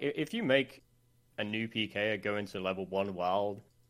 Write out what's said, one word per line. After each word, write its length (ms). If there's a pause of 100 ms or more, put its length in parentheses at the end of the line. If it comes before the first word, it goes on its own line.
i-, 140
if 180
you 100
make 400 (540)
a 60
new 240
P 200
K 300
go 200
into 220
level 280
one 260
wild, 480 (280)